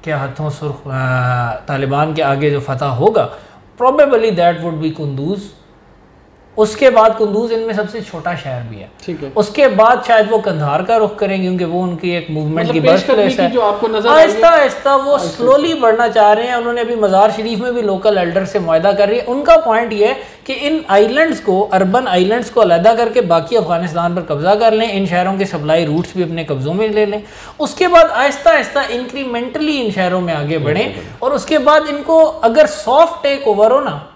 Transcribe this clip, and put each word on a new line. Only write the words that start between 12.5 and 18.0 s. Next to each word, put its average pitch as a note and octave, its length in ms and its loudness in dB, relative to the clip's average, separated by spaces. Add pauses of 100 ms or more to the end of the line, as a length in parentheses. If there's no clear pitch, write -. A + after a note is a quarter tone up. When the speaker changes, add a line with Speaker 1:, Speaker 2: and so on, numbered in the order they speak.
Speaker 2:
मतलब E3 140 -2
Speaker 1:
की D#3+ 80 0
Speaker 2:
पेश E3+ 220 4
करने C4 140 2
Speaker 1:
birthplace G3+ 200 2
Speaker 2:
की C#4+ 60 0
Speaker 1:
है। A#3 80 2
Speaker 2:
जो A#3+ 100 0
आपको G#3 280 0
नजर A3 200 0
आ C#4+ 60 4
रही D#4+ 80 8
है। - 60 6
Speaker 1:
आहिस्ता E4 200 4
आहिस्ता C#4 480 2
वो C#4 200 2
Speaker 2:
आहिस्ता F3+ 280 -4
Speaker 1:
slowly C4+ 160 6
Speaker 2:
आहिस्ता। D#4+ 200 -2
Speaker 1:
बढ़ना A3+ 280 2
चाह G#3 240 4
रहे A3+ 140 0
हैं। B3 80 -4
उन्होंने A#3+ 260 -4
अभी A#3 160 -2
मजार G#3 340 4
शरीफ A3 280 -6
में B3 160 -4
भी A#3+ 80 -4
local G3 360 0